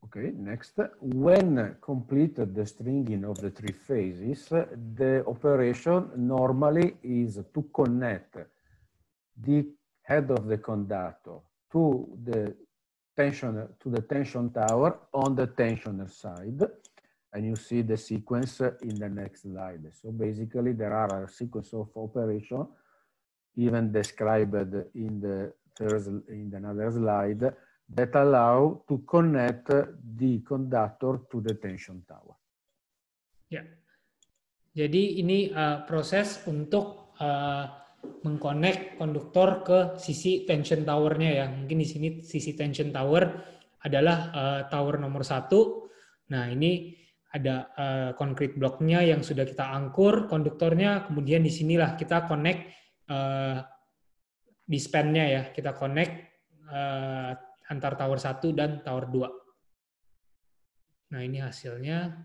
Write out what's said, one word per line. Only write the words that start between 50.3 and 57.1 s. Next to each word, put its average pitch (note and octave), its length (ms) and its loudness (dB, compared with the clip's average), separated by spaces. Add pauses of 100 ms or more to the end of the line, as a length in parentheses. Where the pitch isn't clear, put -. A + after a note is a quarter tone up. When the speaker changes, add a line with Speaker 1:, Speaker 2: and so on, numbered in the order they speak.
Speaker 2:
Kemudian D3 360 2
di D#3+ 80 2
sinilah D#3+ 440 2
kita E3+ 320 0
connect, D3+ 320 0 (480)
eh, C3+ 500 -2 (1040)
di D3 160 -2
span-nya D3+ 480 2
ya. C3+ 140 2 (100)
Kita C#3 240 -6
connect, D3 380 -2 (580)
eh, C3+ 600 -4 (360)